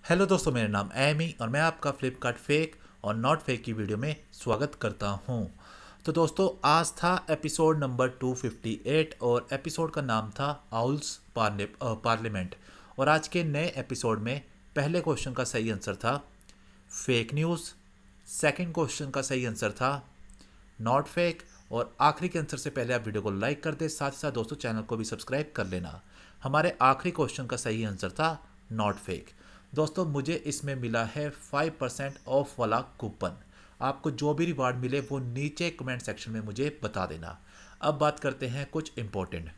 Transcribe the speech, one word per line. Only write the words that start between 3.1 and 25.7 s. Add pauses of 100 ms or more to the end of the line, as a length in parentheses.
नॉट
फेक
की
वीडियो
में (180)
स्वागत
करता
हूं। (440)
तो
दोस्तों,
आज
था
एपिसोड
नंबर
टू
फिफ्टी
एट
और
एपिसोड
का
नाम
था
आउल्स (140)
पार्ले-,
अ,
पार्लियामेंट। (440)
और
आज
के
नए
एपिसोड
में (340)
पहले
क्वेश्चन
का
सही
आंसर
था (800)
फेक
न्यूज़, (680)
सेकंड
क्वेश्चन
का
सही
आंसर
था (720)
नॉट
फेक (280)
और
आखिरी
के
आंसर
से
पहले
आप
वीडियो
को
लाइक
कर
दें,
साथ
ही
साथ
दोस्तों
चैनल
को
भी
सब्सक्राइब
कर
लेना। (420)